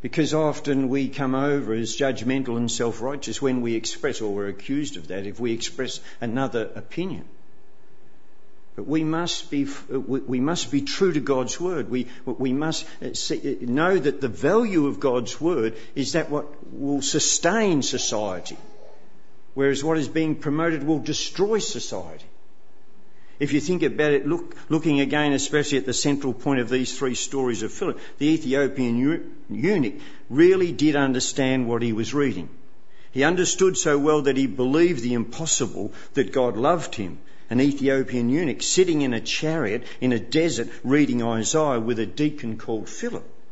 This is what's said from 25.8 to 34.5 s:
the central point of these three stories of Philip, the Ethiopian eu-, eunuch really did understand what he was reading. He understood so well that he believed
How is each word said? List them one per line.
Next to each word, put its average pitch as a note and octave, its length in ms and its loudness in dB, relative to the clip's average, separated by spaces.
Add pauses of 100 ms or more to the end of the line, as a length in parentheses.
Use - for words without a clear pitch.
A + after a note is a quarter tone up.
the B2+ 80 -2
central C#3+ 400 0
point C3+ 280 0
of A2+ 100 -2
these B2+ 260 0
three B2+ 200 0
stories B2+ 460 -2
of G#2+ 100 -4
Philip, E3 260 -2 (200)
the C#3+ 100 2
Ethiopian C3 680 2
eu-, C#3+ 280 2 (260)
eunuch C3 440 2 (360)
really F3 420 6
did D3 240 4
understand C3 720 2
what A#2 140 2
he A#2+ 100 2
was A2 220 -2
reading. A#2 340 0 (640)
He C3 140 2
understood F3+ 520 4
so D3 220 2
well D3+ 240 4
that C3+ 160 4
he C3+ 80 4
believed C3+ 560 2